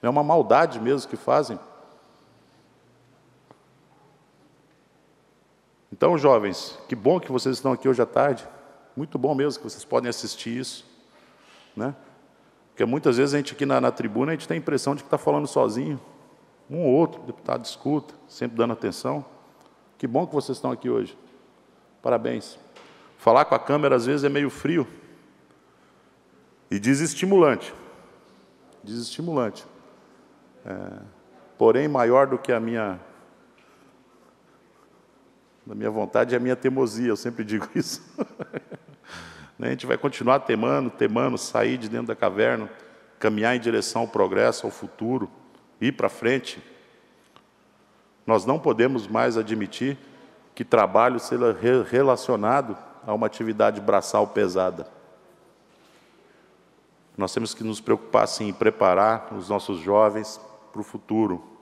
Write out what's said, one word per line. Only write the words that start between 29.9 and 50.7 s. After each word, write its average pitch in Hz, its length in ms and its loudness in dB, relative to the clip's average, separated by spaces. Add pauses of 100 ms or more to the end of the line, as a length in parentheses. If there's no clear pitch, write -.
É, 95 340 -12 (580)
porém, 113 300 4
maior 131 380 4
do 135 140 -2
que - 120 -4
a 120 80 2
minha, 110 400 -4 (2750)
a 107 60 -12
minha 110 160 -4
vontade 117 420 0
é 123 40 2
a 120 40 0
minha 127 140 0
teimosia, 123 520 0
eu 110 80 0
sempre 120 300 -8
digo 107 240 -4
<laughs> - 60 -8
isso. - 280 -4 (1500)
Né, - 100 -6
a 123 40 -2
gente 131 140 -8
vai 127 120 -2
continuar 131 420 0
temando, 123 500 0
temando, 117 480 -2
sair 113 400 -2
de 113 100 -10
dentro 117 200 -6
da 113 80 -6
caverna, 107 540 -2 (500)
caminhar 110 360 0
em 123 40 -2
direção 113 420 -2
ao 113 60 -4
progresso, 107 580 0
ao 107 60 -6
futuro, 113 580 -6 (500)
ir 127 140 0
pra 117 160 0
frente. - 520 -4 (1600)
Nós 107 200 2
não 139 140 0
podemos 120 480 2
mais 113 300 0
admitir 110 600 -4 (580)
que 113 100 -8
trabalho 113 540 4